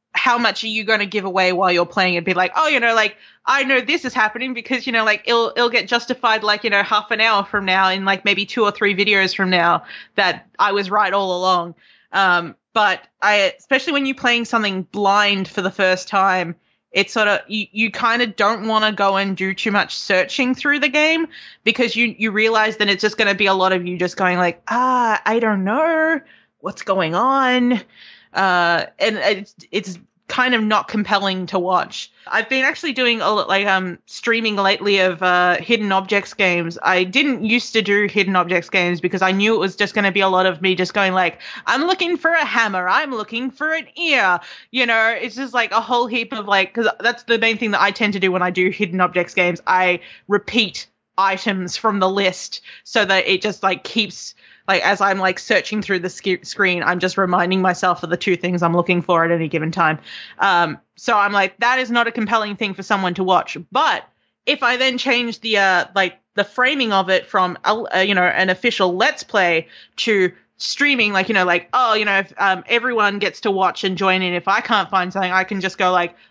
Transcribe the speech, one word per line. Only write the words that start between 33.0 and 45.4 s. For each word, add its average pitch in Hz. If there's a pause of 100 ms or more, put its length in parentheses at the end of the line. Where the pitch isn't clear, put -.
a 165
lot, 208
like, 196
um, 185 (100)
streaming 226
lately 196
of, 185
uh, 180
hidden 208
objects 190
games. 175
I 185
didn't 240
used 226
to 220
do 202
hidden 196
objects 175
games 175
because 180
I 185
knew 208
it 208
was 185
just 202
gonna 202
be 196
a 196
lot 185
of 170
me 185
just 180
going 190
like, 180 (260)
"I'm 269
looking 349
for 330
a 330
hammer, 202
I'm 269
looking 226
for 311
an 320
ear." 240 (280)
You 247
know, 226
it's 214
just, 254